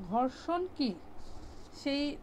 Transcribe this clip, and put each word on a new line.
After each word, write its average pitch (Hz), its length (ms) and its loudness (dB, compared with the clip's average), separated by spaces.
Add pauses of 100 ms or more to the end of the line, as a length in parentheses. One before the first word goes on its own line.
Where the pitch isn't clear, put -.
ঘর্ষণ 254 560 2 (140)
কি 262 140 4 (840)
সেই, 285 300 2 (200)